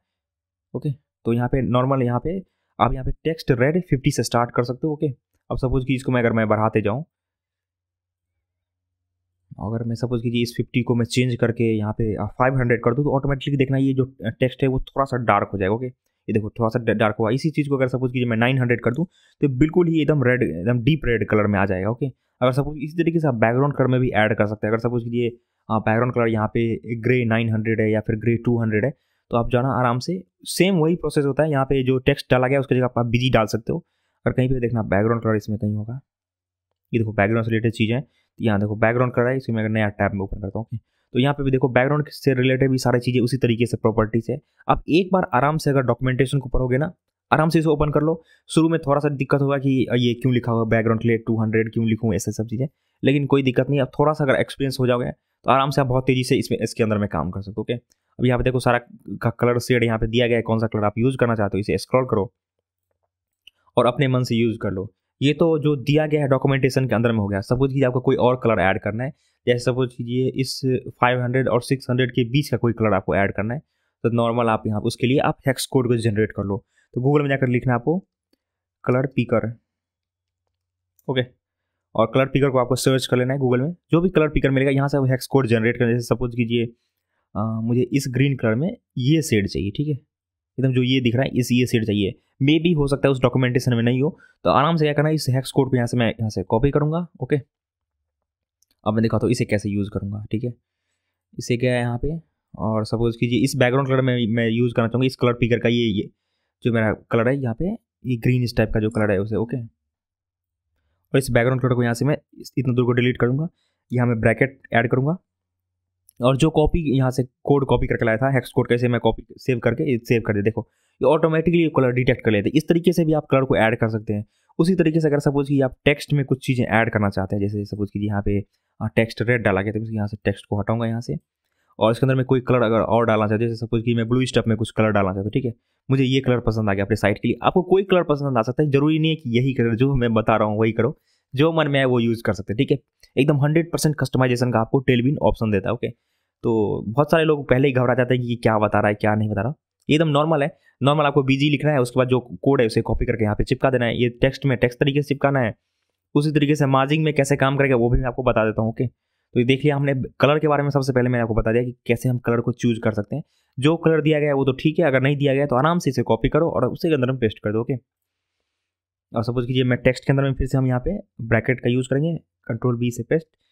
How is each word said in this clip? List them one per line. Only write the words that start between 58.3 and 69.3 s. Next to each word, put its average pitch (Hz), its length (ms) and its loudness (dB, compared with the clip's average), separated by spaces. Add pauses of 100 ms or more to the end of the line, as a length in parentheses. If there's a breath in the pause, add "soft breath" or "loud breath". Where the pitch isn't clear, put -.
पे 123 60 -2
देखो 123 160 0
सारा 120 180 -4 (440)
का 117 100 0
कलर 120 280 0
शेड 120 240 0
यहाँ 113 140 0
पे 113 100 -2
दिया 117 180 2
गया 117 100 2
है, 110 60 0
कौन 113 160 -2
सा 113 80 -2
कलर 107 180 -2
आप 104 140 -2
यूज़ 127 180 0
करना 117 180 0
चाहते 101 220 -2
हो, 95 40 0
इसे 98 180 -2
स्क्रॉल 127 280 -2
करो 104 260 -2 (1400 soft breath)
और 120 100 2
अपने 131 220 0
मन 127 140 0
से 120 140 -2
यूज़ 113 220 0
कर 104 120 -4
लो। 95 220 -8 (280)
ये 139 140 2
तो 160 240 2
जो 147 200 0
दिया 147 280 2
गया 151 160 0
है 135 60 0
डॉक्यूमेंटेशन 131 600 0
के 113 60 0
अंदर 117 180 2
में 113 60 0
हो 101 100 0
गया। 98 140 -2
सपोज 131 280 0
कीजिए 135 160 0
आपको 127 160 0
कोई 131 160 2
और 123 240 2
कलर 110 180 2
ऐड 95 200 2
करना 107 240 -4
है, 147 80 -8 (340)